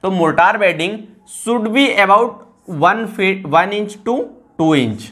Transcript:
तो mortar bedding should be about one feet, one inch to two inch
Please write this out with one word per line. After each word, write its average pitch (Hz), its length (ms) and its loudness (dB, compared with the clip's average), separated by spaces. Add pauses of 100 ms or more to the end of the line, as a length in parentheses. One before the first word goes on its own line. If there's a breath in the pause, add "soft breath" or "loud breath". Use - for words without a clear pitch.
तो 190 80 -2
mortar 170 480 4
bedding 180 360 0 (380)
should 220 400 -4
be 277 120 4 (120)
about 208 420 2 (400)
one 202 240 2 (140)
feet, 190 320 -2
one 180 280 0
inch 208 240 -8
to 233 140 -4 (420)
two 160 180 2
inch 110 360 -2